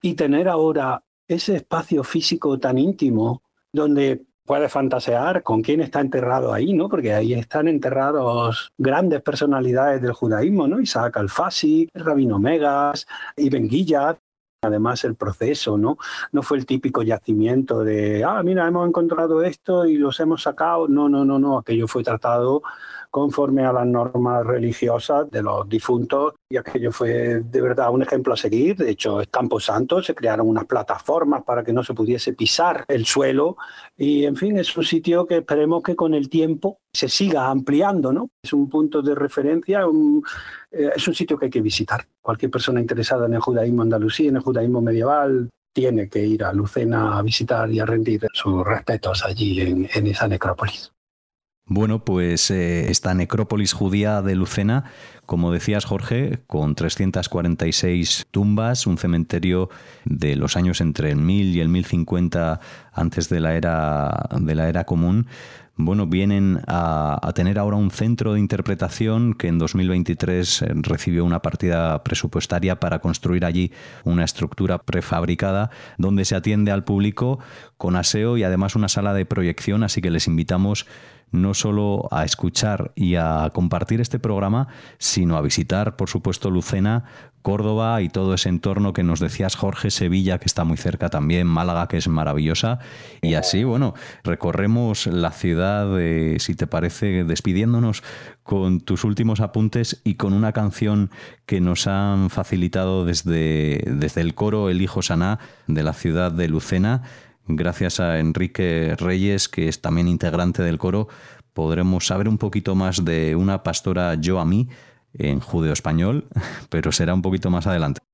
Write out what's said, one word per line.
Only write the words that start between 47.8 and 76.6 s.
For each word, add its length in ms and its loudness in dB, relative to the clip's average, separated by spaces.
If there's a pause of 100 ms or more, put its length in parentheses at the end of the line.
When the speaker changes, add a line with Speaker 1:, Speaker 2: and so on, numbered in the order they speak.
Speaker 1:
a 60 0
rendir 480 0
sus 320 0
respetos 580 -2
allí 380 0
en, 320 0
en 120 2
esa 220 0
necrópolis. 640 -4 (760)
Speaker 2:
Bueno, 360 2
pues, 480 2
eh, 400 0
esta 200 0
necrópolis 600 0
judía 500 0
de 140 0
Lucena, 480 0 (420)
como 240 0
decías, 340 0
Jorge, 600 -4
con 300 -2
trescientas 520 -2
cuarenta 380 -2
y 60 0
seis 580 0
tumbas, 560 0
un 120 0
cementerio 680 0 (360)
de 320 0
los 200 -2
años 240 0
entre 300 0
el 60 0
mil 400 2
y 40 2
el 80 2
mil 160 2
cincuenta 760 0 (320)
antes 360 -2
de 120 0
la 160 0
era, 760 0
de 240 0
la 140 0
era 160 0
común, 420 2 (480)
bueno, 320 0
vienen 640 2
a, 520 0
a 120 -4
tener 260 0
ahora 180 0
un 140 2
centro 440 0
de 40 2
interpretación 960 0
que 140 -2
en 100 2
dos 160 0
mil 140 2
veintitrés, 720 0
eh, 100 -2
recibió 520 0
una 180 0
partida 600 0
presupuestaria 760 -2
para 220 -2
construir 440 0
allí 280 0 (320)
una 180 2
estructura 560 -2
prefabricada 920 -2 (280)
donde 280 2
se 100 0
atiende 340 0